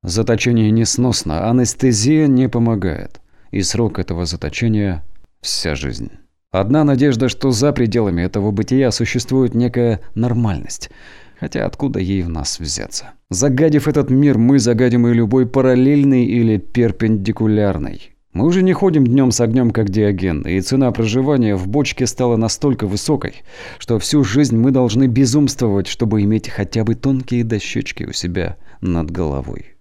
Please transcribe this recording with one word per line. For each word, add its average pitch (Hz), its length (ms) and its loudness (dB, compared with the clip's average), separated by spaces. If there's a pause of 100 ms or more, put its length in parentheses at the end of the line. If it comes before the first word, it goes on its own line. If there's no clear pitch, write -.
Заточение 110 680 0
несносно, 110 800 0
анестезия 127 760 2
не 131 200 2
помогает. 113 760 -2 (280)
И 98 120 -4
срок 104 360 -2
этого 87 280 -4
заточения — 98 760 -2 (380)
вся - 340 -4
жизнь. 62 360 -8 (400)
Одна 113 320 2
надежда, 135 440 2
что 135 240 -2
за 127 220 2
пределами 110 480 0
этого 98 300 -2
бытия 120 400 0
существует 123 640 -2
некая 120 460 0 (120)
нормальность. 113 800 -2 (480)
Хотя - 260 -4
откуда - 340 -4
ей 95 220 0
в 87 80 -4
нас 76 300 -6
взяться? - 540 -10 (180)
Загадив 143 560 2
этот 139 240 0
мир, 135 260 4
мы 127 220 4
загадим 120 480 2
и 120 60 2
любой 117 340 2
параллельный 131 760 4
или 113 340 2
перпендикулярный. 104 1600 0 (160)
Мы 101 140 0
уже 175 160 2
не 185 120 4
ходим 160 340 2
днём 127 240 4
с 117 100 0
огнём, 117 300 2
как 104 180 0
Диоген, 95 540 0
и 92 180 0
цена 131 300 0
проживания 117 640 0
в 92 120 -4
бочке 131 380 -2
стала 120 320 0
настолько 113 480 0
высокой, - 580 -4 (360)
что 117 180 -2
всю 147 260 2
жизнь 123 320 2
мы 117 140 4
должны 127 380 2
безумствовать, 120 800 2
чтобы 110 340 0
иметь 107 260 -2
хотя 107 360 -4
бы 113 100 0
тонкие 123 500 -2
дощечки - 600 -6
у - 100 -10
себя 90 440 -4 (240)
над 82 280 -2
головой. 73 720 -6